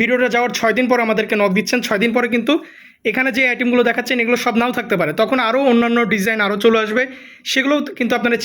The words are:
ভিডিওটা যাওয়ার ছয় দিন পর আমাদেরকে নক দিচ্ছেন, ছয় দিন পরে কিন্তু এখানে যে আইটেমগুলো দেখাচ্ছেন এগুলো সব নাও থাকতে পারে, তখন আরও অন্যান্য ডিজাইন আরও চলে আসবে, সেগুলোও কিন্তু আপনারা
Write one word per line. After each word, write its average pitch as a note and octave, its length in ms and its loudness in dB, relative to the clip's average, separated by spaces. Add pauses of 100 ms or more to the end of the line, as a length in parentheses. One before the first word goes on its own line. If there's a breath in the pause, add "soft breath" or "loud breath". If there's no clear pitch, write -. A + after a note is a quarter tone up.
ভিডিওটা B3 340 2
যাওয়ার A#3+ 240 0
ছয় A3 200 2
দিন B3+ 120 2
পর B3 160 4
আমাদেরকে A3 360 0
নক G3+ 160 2
দিচ্ছেন, B3 280 0
ছয় G3+ 160 0
দিন A#3 140 0
পরে A#3+ 180 0
কিন্তু A#3+ 180 0 (580 loud breath)
এখানে C4 260 0
যে C4 60 0 (100)
আইটেমগুলো B3 360 2
দেখাচ্ছেন B3 340 -2
এগুলো A#3+ 220 0
সব A#3 160 -2
নাও B3 180 0
থাকতে G3+ 220 -2
পারে, D#3 200 0
তখন A#3+ 180 0 (100)
আরও B3+ 120 0 (100)
অন্যান্য A#3 280 4 (160)
ডিজাইন A3 320 0
আরও G#3 180 -2
চলে A3+ 200 6
আসবে, A3 180 -2 (480 loud breath)
সেগুলোও C#4 300 0 (180)
কিন্তু B3 200 -2
আপনারা A#3 260 0